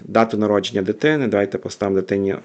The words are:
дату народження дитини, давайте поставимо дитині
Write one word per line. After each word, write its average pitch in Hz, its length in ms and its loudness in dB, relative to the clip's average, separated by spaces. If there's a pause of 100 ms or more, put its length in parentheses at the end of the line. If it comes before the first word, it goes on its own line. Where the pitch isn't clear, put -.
дату 113 340 2
народження 104 440 0
дитини, 135 460 0
давайте 101 300 0
поставимо 95 420 -2
дитині 98 440 0